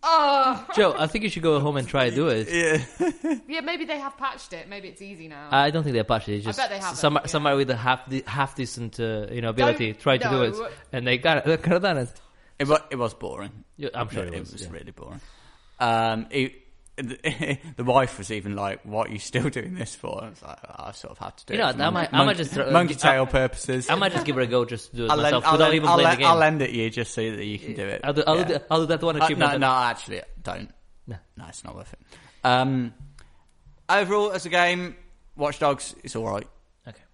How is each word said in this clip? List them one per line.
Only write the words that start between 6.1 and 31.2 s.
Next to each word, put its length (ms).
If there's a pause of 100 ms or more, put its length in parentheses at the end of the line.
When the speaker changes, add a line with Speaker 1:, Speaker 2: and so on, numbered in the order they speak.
Speaker 2:
it. 80
It's 100
Speaker 1:
I 40
Speaker 2:
just 80
Speaker 1:
bet 120
they 80
haven't, 180
Speaker 2:
some-, 200
Speaker 1:
yeah. 100
Speaker 2:
somebody 300
with 140
a 60
half 320
de-, 180
half 280
decent, 460
uh, 320
you 80
know, 80
ability 440
Speaker 1:
Don't, 80
Speaker 2:
tried 220
to 60
do 80
Speaker 1:
no. 60 (240)
Speaker 2:
it, 60 (200)
and 140
they 120
got 200
it. 80
They 100
could 160
have 100
done 160
it. 140 (460)
Speaker 3:
It 100
wa-, 100 (120)
it 60
was 180
boring. 500 (120)
Speaker 2:
Yeah, 180
I'm 160
sure 140
Speaker 3:
Yeah, 120
Speaker 2:
it 40
was, 100
Speaker 3:
it 40
was 100
Speaker 2:
yeah. 80
Speaker 3:
really 200
boring. 280 (600)
Um, 500
it, 220 (460)
<laughs> 760
the 80
wife 340
was 140
even 240
like, 280
"What 240
are 40
you 80
still 280
doing 280
this 180
for?" 300
I 60
was 120
like, 160 (100)
"I 220
sort 220
of 60
had 200
to 80
do 80
Speaker 2:
You 60
Speaker 3:
it 20
Speaker 2:
know, 100
Speaker 3:
for 80
Speaker 2:
I 40
Speaker 3:
mon-, 100
Speaker 2:
might, 180
I 60
might 80
Speaker 3:
mon-, 100
Speaker 2:
just 160
throw, 200
Speaker 3:
monkey 220
Speaker 2:
uh, 40
Speaker 3:
tail 240
Speaker 2:
I, 40
Speaker 3:
purposes." 640
Speaker 2:
I 60
might 180
just 140
give 100
it 60
a 60
go, 160
just 260
to 60
do 80
it 60
Speaker 3:
I'll 60
lend, 60 (140)
Speaker 2:
myself, 100
Speaker 3:
I'll 60
Speaker 2:
without 140
Speaker 3:
lend, 100
Speaker 2:
even 120
Speaker 3:
I'll 60
Speaker 2:
playing 140
Speaker 3:
lend, 100
Speaker 2:
the 40
game. 100
Speaker 3:
I'll 40
lend 260
it 100
you 180
just 240
so 160
that 140
you 140
can 160
do 120
it. 180
Speaker 2:
I'll 80
do, 140
I'll 120
Speaker 3:
Yeah. 60
Speaker 2:
do, 140 (120)
I'll 100
do 60
that 160
one 180
Speaker 3:
Uh, 40
Speaker 2:
achievement. 280
Speaker 3:
no, 60
no, 140
actually, 500 (200)
don't. 280 (360)
Speaker 2:
No. 100 (200)